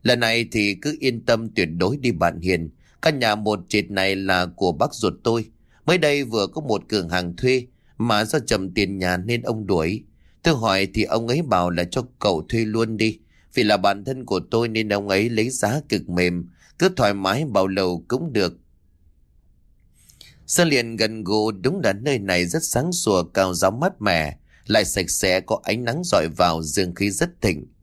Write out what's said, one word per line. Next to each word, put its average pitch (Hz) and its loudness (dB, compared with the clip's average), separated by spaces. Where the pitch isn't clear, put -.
"Lần 120 2
này 117 2
thì 101 0
cứ 151 -4
yên 120 -2
tâm 113 2
tuyệt 90 0
đối 98 2
đi 123 0
bạn 85 0
Hiền, 82 -2
căn 151 2
nhà 110 2
một 104 0
trệt 104 0
này 95 0
là 95 0
của 90 -2
bác 82 -2
ruột 98 -2
tôi. 113 0
Mới 180 2
đây 147 2
vừa 110 -2
có 160 -8
một 110 0
cửa 98 0
hàng 90 -2
thuê, 127 0
mà 110 0
do 151 -2
chậm 95 -2
tiền 98 -2
nhà 90 0
nên 117 -4
ông 110 -6
đuổi. 90 0
Tôi 165 2
hỏi 98 0
thì 110 0
ông 117 -2
ấy 135 0
bảo 92 2
là 87 -2
cho 123 -4
cậu 87 0
thuê 113 0
luôn 110 -2
đi, 110 0
vì 123 2
là 104 4
bạn 98 0
thân 131 -6
của 95 0
tôi 117 2
nên 110 -2
ông 101 -2
ấy 101 2
lấy 113 0
giá 127 -2
cực 98 -2
mềm, 87 0
cứ 143 4
thoải 104 4
mái 101 0
bao 98 2
lâu 92 -2
cũng 139 -4
được." 92 0
Sơn 175 4
liền 120 0
gần 110 -2
gù, 107 2
đúng 131 -2
là 101 2
nơi 123 0
này 92 2
rất 165 -2
sáng 151 -2
sủa, 101 2
cao 92 0
giáo 92 2
mát 147 -4
mẻ, 82 0
lại 107 4
sạch 90 -2
sẽ, 92 2
có - -2
ánh 113 -2
nắng 123 -2
rọi 90 2
vào, 82 2
dương 87 -2
khí 101 -2
rất 175 -4
thịnh. 82 0